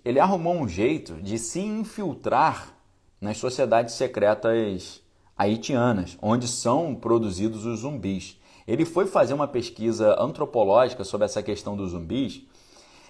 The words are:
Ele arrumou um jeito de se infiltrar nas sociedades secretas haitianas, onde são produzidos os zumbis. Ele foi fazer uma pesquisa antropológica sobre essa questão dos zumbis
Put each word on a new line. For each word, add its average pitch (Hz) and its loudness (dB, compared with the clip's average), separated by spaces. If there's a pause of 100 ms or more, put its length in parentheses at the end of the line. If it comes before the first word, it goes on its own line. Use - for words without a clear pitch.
Ele 127 2
arrumou 175 2
um 143 -2
jeito 98 -2
de 98 -6
se 120 -6
infiltrar 170 -2 (440)
nas 107 -6
sociedades 123 2
secretas 107 0 (380)
haitianas, 113 0
onde 120 0
são 131 0
produzidos 110 0
os 117 -4
zumbis. 98 -6 (300)
Ele 135 2
foi 180 0
fazer 147 2
uma 143 0
pesquisa 107 2
antropológica 117 2
sobre 104 -2
essa 104 -2
questão 101 -6
dos 95 -6
zumbis 87 -4 (680)